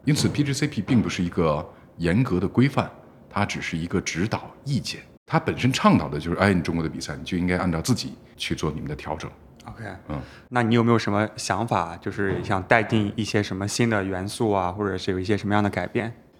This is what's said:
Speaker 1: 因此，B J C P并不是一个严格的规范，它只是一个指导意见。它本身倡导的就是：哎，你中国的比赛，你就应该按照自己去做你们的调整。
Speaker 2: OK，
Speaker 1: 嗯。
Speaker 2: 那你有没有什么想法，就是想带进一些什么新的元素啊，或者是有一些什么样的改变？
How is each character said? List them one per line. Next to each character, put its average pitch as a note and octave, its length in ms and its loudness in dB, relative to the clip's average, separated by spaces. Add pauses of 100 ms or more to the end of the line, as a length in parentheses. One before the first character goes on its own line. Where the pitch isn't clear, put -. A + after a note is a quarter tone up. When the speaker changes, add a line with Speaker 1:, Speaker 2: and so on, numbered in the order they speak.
Speaker 1:
因 D3+ 100 4
此 A#2 140 2
，B - 140 0
J C#3 100 0
C C#3+ 140 0
P - 140 -4
并 A2 200 4
不 F#2 80 0
是 F2+ 140 -2
一 F2 60 -2
个 D#2 380 0 (300)
严 E2+ 260 2
格 F2+ 160 0
的 F#2 80 0
规 B2+ 220 4
范， - 200 -2 (400)
它 G2+ 160 0
只 - 160 -6
是 - 160 -6
一 E2 100 -2
个 F#2 120 0
指 E2 280 -2
导 - 220 -4 (140)
意 C#3 160 -2
见。 - 220 -8 (240)
它 D#3+ 140 0
本 F#2+ 180 -2
身 B2 160 2
倡 G3+ 240 6
导 E2 100 2
的 C#2 120 -4
就 D#2 120 -4
是： E2+ 60 -2
哎， G2 160 6
你 F2 80 4
中 E2 140 -2
国 E2 80 0
的 D#2+ 60 -2
比 - 120 -8
赛， D2 160 -8
你 C2+ 60 -12
就 F2+ 140 -4
应 F2+ 100 0
该 F2+ 100 2
按 F2+ 120 0
照 D#2+ 120 0
自 B2 120 2
己 - 200 -4 (240)
去 - 180 -4
做 D#2+ 160 -2
你 D2+ 80 -8
们 - 80 -8
的 D2 80 -6
调 D2 200 -6
整。 D#2+ 140 -10 (360)
Speaker 2:
OK， - 180 -14 (260)
Speaker 1:
嗯。 - 120 -6 (260)
Speaker 2:
那 B2 140 2
你 A2+ 140 4
有 A#2 80 6
没 A#2 80 4
有 A#2 80 6
什 G#2+ 120 -2
么 G#2 240 2
想 G#2 320 -2
法， F2 300 -2
就 - 140 -6
是 F#2+ 320 -2
想 F#2+ 200 0
带 A2+ 200 4
进 G#2 320 2
一 A2 80 -2
些 G#2 180 0
什 G2+ 120 -4
么 F#2+ 140 -4
新 A#2 220 2
的 G#2 140 2
元 F#2+ 240 -2
素 G#2+ 240 0
啊， F#2 200 2
或 G#2 160 -2
者 F#2+ 80 -2
是 F#2 140 -4
有 F#2 100 0
一 F#2 40 -4
些 G#2 120 0
什 G2 120 -4
么 G2+ 80 2
样 G#2 80 4
的 G#2 60 2
改 F#2 180 -2
变？ A#2 260 -4 (260)